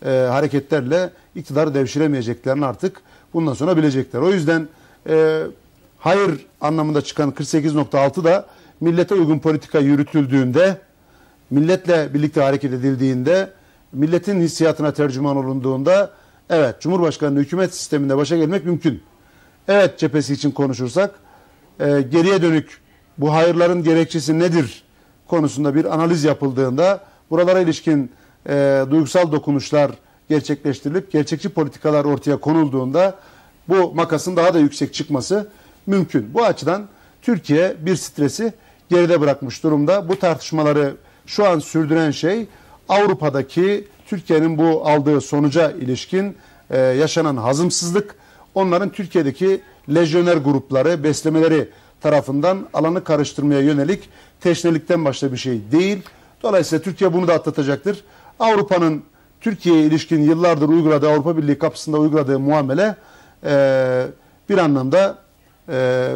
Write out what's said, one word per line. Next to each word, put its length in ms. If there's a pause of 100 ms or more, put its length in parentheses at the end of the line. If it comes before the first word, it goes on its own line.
e, 40
hareketlerle 1000 (260)
iktidarı 380
devşiremeyeceklerini 920
artık 360 (320)
bundan 200
sonra 240
bilecekler. 420
O 120
yüzden, 360 (420)
e, 320 (580)
hayır 460 (160)
anlamında 400
çıkan 300
kırk 160
sekiz 280
nokta 240
altı 240
da 220 (360)
millete 340
uygun 240
politika 400
yürütüldüğünde, 960 (720)
milletle 640
birlikte 280
hareket 320
edildiğinde, 760 (440)
milletin 480
hissiyatına 520
tercüman 440
olunduğunda, 760 (380)
evet, 320
Cumhurbaşkanlığı 580
hükümet 360
sisteminde 420
başa 200
gelmek 280
mümkün. 380 (640)
Evet 320
cephesi 340
için 180
konuşursak, 600 (680)
e, 220
geriye 400
dönük 400 (360)
bu 160
hayırların 500
gerekçesi 560
nedir 440 (440)
konusunda 480
bir 180
analiz 300
yapıldığında, 800 (260)
buralara 300
ilişkin, 520 (380)
e, 420
duygusal 400
dokunuşlar 600 (380)
gerçekleştirilip 840
gerçekçi 380
politikalar 560
ortaya 320
konulduğunda 800 (520)
bu 260
makasın 420
daha 180
da 60
yüksek 340
çıkması 540 (400)
mümkün. 460
Bu 100
açıdan 440 (340)
Türkiye 540 (100)
bir 100
stresi 580 (360)
geride 320
bırakmış 420
durumda. 460
Bu 100
tartışmaları 760 (300)
şu 220
an 120
sürdüren 520
şey 360 (420)
Avrupa'daki 1000 (200)
Türkiye'nin 500
bu 300
aldığı 340
sonuca 500
ilişkin, 640 (320)
e, 100
yaşanan 580
hazımsızlık, 800 (400)
onların 340
Türkiye'deki 720 (280)
lejyoner 480
grupları, 640
beslemeleri 680 (320)
tarafından 720
alanı 300
karıştırmaya 580
yönelik 480 (320)
teşnelikten 640
başka 260
bir 60
şey 240 (100)
değil. 300 (420)
Dolayısıyla 400
Türkiye 300
bunu 140
da 60
atlatacaktır. 720 (360)
Avrupa'nın 640 (380)
Türkiye'ye 420
ilişkin 380
yıllardır 480
uyguladığı, 400
Avrupa 280
Birliği 200
kapısında 400
uyguladığı 420
muamele, 560 (480)
e, 640 (440)
bir 80
anlamda, 600 (520)
e, 460